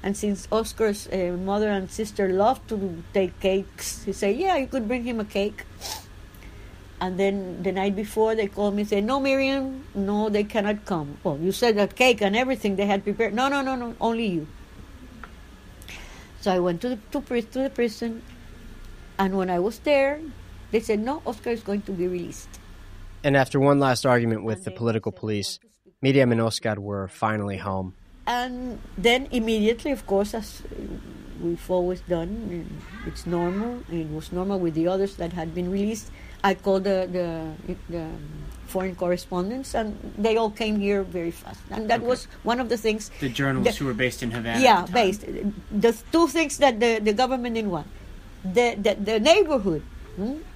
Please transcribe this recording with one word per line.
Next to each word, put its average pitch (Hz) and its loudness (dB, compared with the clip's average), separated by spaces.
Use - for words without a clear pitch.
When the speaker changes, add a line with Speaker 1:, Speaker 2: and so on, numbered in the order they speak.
Speaker 1:
And 202 -2
since 202 -2
Oscar's, 214 0
uh, 180 -2
mother 202 0
and 190 -2
sister 208 -2
loved 208 2
to 190 -4
take 190 0
cakes, - -2
he 196 -4
said, 202 2
"Yeah, 359 2
you 269 0
could 240 -2
bring 247 -2
him 233 -2
a 208 -2
cake." 208 -2
And 185 -2
then 196 0
the 185 0
night 190 0
before, 220 2
they 214 0
called 202 0
me 208 0
and 208 -2
said, 208 2
"No, 262 2
Miriam, 269 0
no, 208 0
they 208 2
cannot 208 0
come." 147 -4
"Well, 147 0
you 180 0
said 226 4
that 202 2
cake 254 6
and 202 4
everything 247 0
they 202 2
had 202 2
prepared." 208 0
"No, 254 2
no, 277 0
no, 262 -2
no, 233 -6
only 226 2
you." 165 -2
So 196 2
I 185 4
went 175 2
to 247 -2
the, 247 -4
to 285 -2
pri-, 240 -2
to 240 -8
the 269 0
prison, 233 -2
and 190 2
when 185 2
I 175 2
was 214 0
there, 285 4
they 226 2
said, 214 0
"No, 269 -2
Oscar 240 -4
is 233 -2
going 202 -2
to 196 -8
be 180 -2
released." - -6
Speaker 2:
And 139 6
after 135 4
one 139 8
last 135 4
argument 117 4
with 110 -2
Speaker 1:
And - -14
Speaker 2:
the 107 -4
Speaker 1:
then - -14
Speaker 2:
political 113 0
Speaker 1:
they - -16
said, - -16
Speaker 2:
police, 107 -2
Speaker 1:
"Want - -10
to - -20
speak?" - -20
Speaker 2:
Miriam 131 6
and 113 4
Oscar 107 0
were 98 -6
finally 104 -2
home. 95 -4
Speaker 1:
And 247 -4
then 254 4
immediately, 226 2
of 233 -2
course, 196 2
as - -8
we've 170 -4
always 180 0
done, 175 -4
it's - -10
normal, 190 -2
and 170 -4
it 156 -6
was 156 -8
normal 185 -2
with 165 0
the 165 2
others 190 0
that 170 -6
had 160 -6
been 180 -2
released, 214 -2
I 196 6
called 190 2
the, 190 2
the, 165 -4
the 165 -6
foreign 185 -2
correspondents, 180 -2
and 220 -2
they 220 4
all 226 2
came 214 0
here 202 2
very 170 -4
fast. - -14
And 214 -4
that 233 4
Speaker 3:
Okay. 233 -2
Speaker 1:
was 247 0
one 240 2
of 240 -2
the 233 2
things 214 -2
Speaker 3:
The 139 -2
journalists 139 2
Speaker 1:
the 147 -2
Speaker 3:
who 135 0
were 110 -2
based 127 0
in 120 -2
Havana 117 0
Speaker 1:
Yeah, 226 8
Speaker 3:
at 175 -4
the 180 -8
time. 226 6
Speaker 1:
based. 190 0
The 220 6
two 330 6
things 311 0
that 254 6
the, 226 4
the 208 4
government 247 0
didn't 214 -2
want. 156 -4
The, 220 4
the, 202 4
the 208 0
neighborhood, 262 6
hmm? 269 -4